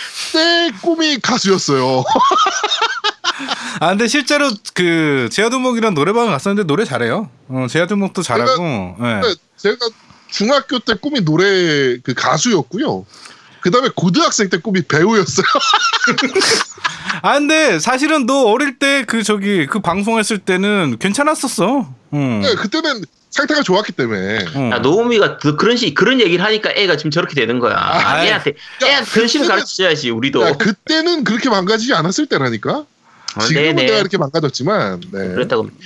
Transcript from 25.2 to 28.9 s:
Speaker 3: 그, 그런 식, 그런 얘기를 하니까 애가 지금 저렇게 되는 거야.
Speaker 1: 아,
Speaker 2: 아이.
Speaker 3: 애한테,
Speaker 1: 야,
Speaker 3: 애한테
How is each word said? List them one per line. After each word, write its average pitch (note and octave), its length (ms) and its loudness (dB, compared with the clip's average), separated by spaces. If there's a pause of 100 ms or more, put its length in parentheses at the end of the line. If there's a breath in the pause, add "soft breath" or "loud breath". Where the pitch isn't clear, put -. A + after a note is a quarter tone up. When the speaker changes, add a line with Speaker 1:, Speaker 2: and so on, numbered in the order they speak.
Speaker 3:
그, D3 180 0
그런 A3 220 2
식, G3 180 -2
그런 B3 260 4
얘기를 F3 240 2
하니까 G#3+ 300 0
애가 F3+ 220 2
지금 D3+ 140 -4
저렇게 F3+ 240 0
되는 A#2+ 240 0
거야. G#2+ 160 2
Speaker 1:
아, G#2 420 0
Speaker 2:
아이. E3+ 100 2
Speaker 3:
애한테, G#3+ 240 0 (320 loud breath)
Speaker 1:
야, B3+ 40 4
Speaker 3:
애한테 C4+ 240 0